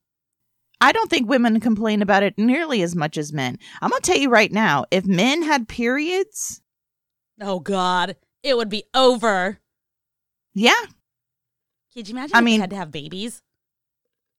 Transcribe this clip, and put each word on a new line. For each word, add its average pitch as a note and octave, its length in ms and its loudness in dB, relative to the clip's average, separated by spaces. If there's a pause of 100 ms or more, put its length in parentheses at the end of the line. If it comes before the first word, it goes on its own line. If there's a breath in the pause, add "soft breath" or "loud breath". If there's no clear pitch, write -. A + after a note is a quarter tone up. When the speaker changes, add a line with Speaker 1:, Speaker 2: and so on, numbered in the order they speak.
(800)
Speaker 1:
I C4 100 2
don't A4 180 -2
think B3+ 200 -2
women A#3+ 320 2
complain G#3+ 400 0
about G3+ 220 2
it G3 140 -2
nearly B3+ 440 0
as F3 140 -2
much D#3 220 -4
as D3+ 140 -6
men. C3 260 -6 (240 loud breath)
I'm F#3 80 -4
gonna C5 120 -2
tell F4+ 160 0
you C#4 120 2
right A3 220 4
now, F3 400 2
if F#3 140 0
men G#3+ 380 2
had C#4+ 260 0
periods D4+ 920 -4 (800)
Speaker 2:
Oh, G3 180 -4
God, F3+ 560 0 (260)
it C4+ 160 0
would A3+ 120 0
be G#3+ 140 -6 (100)
over. A3 680 2 (920)
Speaker 1:
Yeah. A#3 200 4 (1200)
Speaker 2:
Could A3+ 160 -14
you A3 60 -10
imagine B3+ 200 -6
Speaker 1:
I A#3 40 8
Speaker 2:
if A#3 60 4
Speaker 1:
mean, A3+ 140 4
Speaker 2:
they - 20 0
had F#3 100 -6
to G3+ 40 -8
have F3 160 -10
babies? F#3 500 -12 (960)